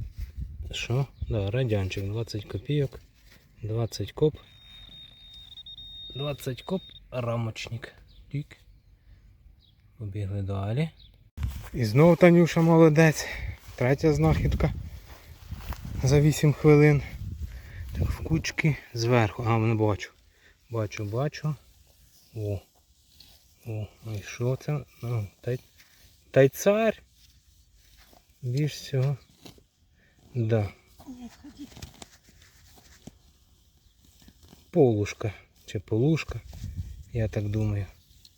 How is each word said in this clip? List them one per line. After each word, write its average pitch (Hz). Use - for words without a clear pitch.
що? 131
Да, 101
радянчик, 104
двадцять 107
копійок. 143
Двадцять 110
коп. -
Двадцять 139
коп, 190
рамочник. 117
Тік. -
Побігли 101
далі. 101
І 127
знов 151
Танюша 170
молодець. 165
Третя 139
знахідка 151
за 139
вісім 147
хвилин. 147
Так, -
в -
кучки -
зверху. 117
А, 113
не 113
бачу. 107
Бачу, 110
бачу. 139
О. 104
О, 107
а 110
і 101
що 127
це? 147
Ну, 117
та 120
й, 127
та 135
й 135
цар. 214
Більш 139
всього. 135
Да. 110
Полушка. 107
Чи -
полушка, 139
я 110
так 104
думаю. 104